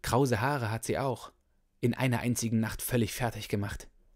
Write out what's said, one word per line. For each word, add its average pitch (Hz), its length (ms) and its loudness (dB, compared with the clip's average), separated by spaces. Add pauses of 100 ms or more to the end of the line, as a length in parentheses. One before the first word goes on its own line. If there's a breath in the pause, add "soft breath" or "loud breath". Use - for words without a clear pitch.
Krause 120 400 4
Haare 127 280 0
hat 110 140 -4
sie 82 140 -2
auch. 123 340 -4 (480)
In 120 140 2
einer 127 260 0
einzigen 113 400 0
Nacht 110 220 -2
völlig 117 320 0
fertig 110 340 -4
gemacht. - 400 -4 (280)